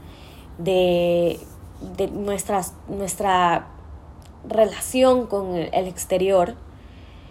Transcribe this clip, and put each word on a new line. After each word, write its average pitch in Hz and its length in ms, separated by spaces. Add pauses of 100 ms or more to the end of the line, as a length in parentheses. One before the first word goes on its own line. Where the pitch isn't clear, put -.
(580)
de, 175 840 (560)
de 196 120
nuestras, 202 680 (140)
nuestra 185 800 (800)
relación 240 800
con 196 300
el 170 320
exterior, 180 640 (760)